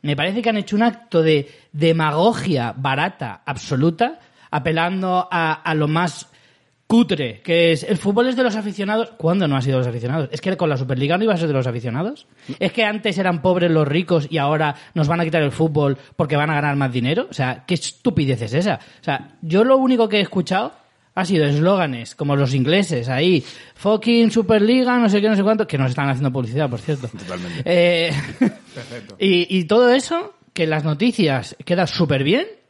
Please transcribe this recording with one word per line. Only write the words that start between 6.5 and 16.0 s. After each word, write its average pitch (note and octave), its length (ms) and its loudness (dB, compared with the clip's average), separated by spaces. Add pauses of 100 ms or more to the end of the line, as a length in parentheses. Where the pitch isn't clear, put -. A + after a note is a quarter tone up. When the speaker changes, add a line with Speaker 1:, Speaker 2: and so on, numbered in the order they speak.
Speaker 1:
cutre, D3+ 560 0
que E3+ 300 4
es, C#3+ 100 0
"El G3+ 160 -2
fútbol A3 300 0
es B3+ 80 -2
de C4 60 0
los A3+ 140 0
aficionados". G#3+ 540 -4
¿Cuándo F3 360 0
no C#3+ 100 0
ha C3 40 0
sido C3 160 0
de B2+ 80 2
los B2 40 -2
aficionados? B2 440 -4
¿Es D#3 80 -6
que F#3+ 160 -2
con F3 140 0
la C#3 80 -2
Superliga C3+ 400 -2
no G#3 60 0
iba A3 100 2
a - 20 -2
ser E3 120 -2
de D3+ 60 0
los B2+ 120 0
aficionados? B2 600 -6 (320)
¿Es F#3+ 140 -2
que A#3 120 0
antes G#3 340 -2
eran F3+ 240 0
pobres F3 280 2
los D#3 160 2
ricos D#3+ 440 0
y D#3+ 80 -2
ahora D3 380 0 (180)
nos D#3 140 0
van E3+ 120 0
a E3+ 40 0
quitar D#3+ 180 0
el C#3+ 100 0
fútbol D3 460 0 (180)